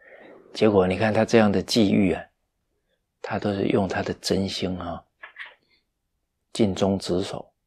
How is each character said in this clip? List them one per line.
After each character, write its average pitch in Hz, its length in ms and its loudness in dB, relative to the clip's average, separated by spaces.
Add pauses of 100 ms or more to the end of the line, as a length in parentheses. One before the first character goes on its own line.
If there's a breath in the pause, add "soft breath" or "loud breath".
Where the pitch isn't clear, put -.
(540 loud breath)
结 107 160 2
果 98 160 4
你 90 120 -2
看 110 160 0
他 110 100 2
这 117 140 4
样 107 120 6
的 95 120 2
际 104 320 2
遇 98 180 2
啊， - 100 -4 (1000)
他 104 180 -8
都 104 140 -2
是 101 140 -2
用 101 200 0
他 98 160 -6
的 92 120 -6
真 95 340 -2
心 90 280 -6
啊， 85 240 -10 (1500 loud breath)
尽 101 240 0
忠 98 240 0
职 90 240 -4
守。 - 300 -14 (140)